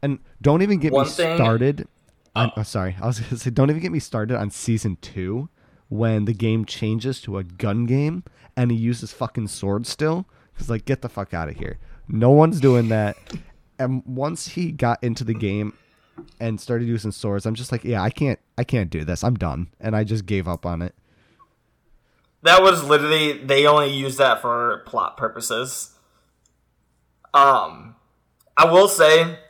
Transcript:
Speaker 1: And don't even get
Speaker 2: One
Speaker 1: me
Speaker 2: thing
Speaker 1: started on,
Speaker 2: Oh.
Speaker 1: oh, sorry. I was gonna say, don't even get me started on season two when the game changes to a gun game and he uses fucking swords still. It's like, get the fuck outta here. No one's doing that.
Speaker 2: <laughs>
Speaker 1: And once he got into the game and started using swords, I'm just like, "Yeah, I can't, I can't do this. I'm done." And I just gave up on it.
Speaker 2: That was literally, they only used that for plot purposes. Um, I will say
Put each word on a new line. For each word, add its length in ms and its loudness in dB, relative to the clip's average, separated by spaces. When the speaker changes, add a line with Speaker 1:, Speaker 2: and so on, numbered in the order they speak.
Speaker 1:
And 160 -4
don't 200 4
even 180 2
get 120 0
Speaker 2:
One 140 4
Speaker 1:
me 60 -6
Speaker 2:
thing 240 -2
Speaker 1:
started 520 2
on, 200 0
Speaker 2:
Oh. 40 -6
Speaker 1:
oh, 40 -2
sorry. 360 -6
I 60 -6
was 140 -4
gonna 160 -8
say, 140 -6
don't 200 2
even 100 -2
get 120 -6
me 80 -2
started 360 -6
on 140 -4
season 500 -4
two 480 -8
when 360 -2
the 100 -2
game 300 -2
changes 580 -6
to 160 -8
a 60 -8
gun 420 -4
game 380 -2
and 160 0
he 40 0
uses 360 -4
fucking 360 -8
swords 400 -4
still. 380 -4
It's 100 -6
like, 160 -4
get 180 -4
the 60 -10
fuck 240 -10
outta 200 -6
here. 260 -12
No 220 4
one's 300 6
doing 280 4
that. 340 0
Speaker 2:
<laughs> 40 -20
Speaker 1:
And 300 -4
once 440 -6
he 200 -4
got 320 -2
into 220 -4
the 100 -2
game 380 -4
and 220 -6
started 260 -4
using 240 -4
swords, 340 -4
I'm 120 -4
just 160 -8
like, 100 -4
"Yeah, 220 -2
I 60 0
can't, 280 -4
I 60 -4
can't 260 -2
do 160 -6
this. 200 -6
I'm 100 0
done." 320 -4
And 160 -4
I 80 0
just 220 -6
gave 200 -4
up 180 -8
on 160 -6
it. 140 -8
Speaker 2:
That 200 8
was 220 6
literally, 480 4
they 220 4
only 260 4
used 260 -6
that 220 4
for 460 -2
plot 300 -4
purposes. 720 -6
Um, 600 2
I 160 6
will 140 8
say 640 4